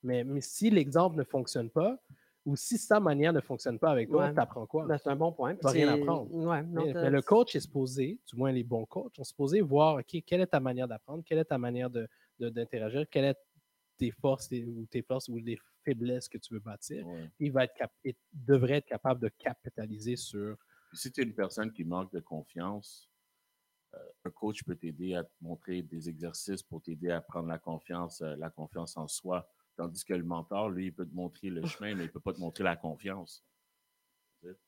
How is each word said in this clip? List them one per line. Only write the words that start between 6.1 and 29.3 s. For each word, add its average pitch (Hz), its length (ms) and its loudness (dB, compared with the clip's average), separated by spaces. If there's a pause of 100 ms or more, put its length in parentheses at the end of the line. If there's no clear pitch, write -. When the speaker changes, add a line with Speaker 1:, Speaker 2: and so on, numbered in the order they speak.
Speaker 2:
ouais, 165 300 0
non, 165 240 -2
Speaker 1:
Mais, 143 80 0
Speaker 2:
t'as 170 80 0
Speaker 1:
mais 135 80 4
le 139 140 6
coach 233 320 6
est 139 40 2
supposé, 135 680 -2
du - 80 -14
moins 135 160 2
les 127 120 0
bons 117 220 -2
coachs, 233 300 -10
sont 143 80 -12
supposés 143 380 2
voir, 151 340 6
OK, 147 280 -4
quelle 175 180 2
est 185 40 4
ta 165 140 4
manière 127 280 0
d'apprendre, 139 380 -8
quelle 160 140 2
est 160 60 2
ta 143 120 0
manière 123 320 -2
de, 117 180 -4 (320)
de, 120 100 -2
d'interagir, 117 600 -2
quelles 135 240 4
sont - 60 -4 (580)
tes 120 140 0
forces 135 400 0
et, 120 120 -4
ou 117 220 -8
tes 120 160 -4
forces 127 260 -4
ou 120 100 -6
les 117 200 -6 (260)
faiblesses 123 460 -2
que - 80 -12
tu - 160 -12
veux 107 60 -4
bâtir. 107 480 -10
Speaker 3:
Ouais. 170 320 -10
Speaker 1:
Il 147 120 0
va 131 120 4
être 123 100 -2
cap-, - 180 -4 (120)
il 131 100 -4 (180)
devrait 131 460 6
être 143 80 -2
capable 123 360 0
de 113 80 0
capitaliser 110 840 -6
sur 104 400 -8 (360)
Speaker 3:
Puis - 80 -18
si 131 120 -8
t'es 135 120 -2
une 113 100 -4
personne 107 400 -2
qui 87 100 -8
manque 90 300 -4
de 85 60 -4
confiance, 85 880 -10 (840)
euh, - 20 -16 (280)
un 92 40 -6
coach - 340 -6
peut 87 120 -6
t'aider 85 400 -6
à 87 80 -4
te - 80 -14 (100)
montrer 87 400 -8
des 82 280 -10
exercices 85 520 -8
pour - 220 -14
t'aider 85 260 -6
à 85 120 0
prendre 82 260 -8
la 82 100 -6
confiance, 85 640 -8
euh, 78 160 -6
la 80 140 -8
confiance 80 460 -10
en 78 100 -8
soi. 90 420 -6 (280)